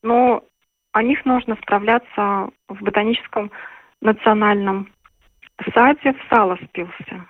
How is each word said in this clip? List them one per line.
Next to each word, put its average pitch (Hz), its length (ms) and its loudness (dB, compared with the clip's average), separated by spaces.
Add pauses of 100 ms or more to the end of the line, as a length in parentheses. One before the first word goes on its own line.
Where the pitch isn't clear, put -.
но 240 420 2 (480)
о 220 100 2
них 262 220 0
нужно 247 380 0
справляться 208 840 0 (200)
в 196 140 -14
ботаническом 208 680 -2 (500)
национальном 208 920 2 (840)
саде 269 380 2
в - 220 -4
Саласпилсе. 180 960 -4